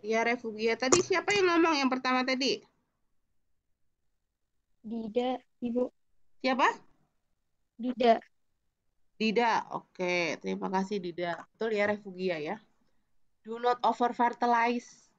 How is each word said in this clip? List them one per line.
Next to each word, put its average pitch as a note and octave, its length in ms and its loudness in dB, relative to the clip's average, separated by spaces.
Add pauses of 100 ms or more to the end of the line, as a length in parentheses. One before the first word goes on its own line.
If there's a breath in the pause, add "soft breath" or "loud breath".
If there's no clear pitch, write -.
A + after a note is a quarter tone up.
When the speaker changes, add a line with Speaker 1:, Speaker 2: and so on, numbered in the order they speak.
Speaker 1:
Iya, A3 240 0
refugia. A3+ 540 -2
Tadi C4+ 260 4
siapa F#4 320 0
yang F#4 160 4
ngomong E4 220 4
yang C4+ 160 2
pertama B3+ 320 0
tadi? C4 380 0 (2250)
Speaker 2:
Dida, A#3 640 -4 (180)
Ibu. B3 300 -2 (500)
Speaker 1:
Siapa? B3+ 280 2 (1080)
Speaker 2:
Dida. A#3 460 2 (960)
Speaker 1:
Dida, A3 560 0
oke. F3+ 640 -4
Terima F#3+ 320 -6
kasih, F#3+ 320 -2
Dida. E3+ 380 -8 (160)
Betul A3 200 -4
ya, G3+ 140 2
refugia F#3 480 -4
ya. D#3 180 -6 (880)
Do A3+ 160 -12
not A#3+ 240 0
over A#3+ 320 2
fertilize. A#3+ 1040 0